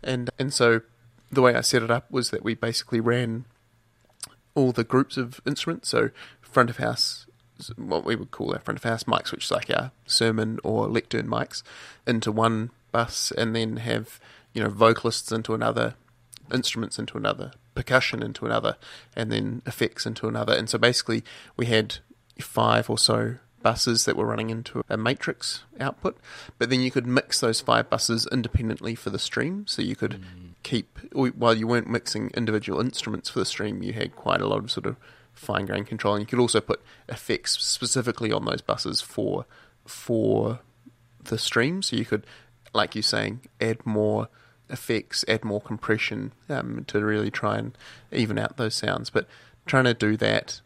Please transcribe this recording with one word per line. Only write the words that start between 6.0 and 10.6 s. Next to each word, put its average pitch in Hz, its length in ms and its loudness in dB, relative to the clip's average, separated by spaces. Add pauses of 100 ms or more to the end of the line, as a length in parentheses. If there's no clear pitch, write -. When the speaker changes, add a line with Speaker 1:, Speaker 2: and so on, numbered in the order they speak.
Speaker 1:
front 120 280 2
of 120 80 -6
house, - 480 -2 (500)
what - 300 -2
we 113 100 0
would 101 160 -8
call 110 220 -4
our - 60 -4
front - 180 -4
of - 60 -14
house 113 200 -2
mics, - 280 0
which - 140 -6
is - 60 -2
like - 180 -2
our - 220 0 (140)
sermon 110 580 2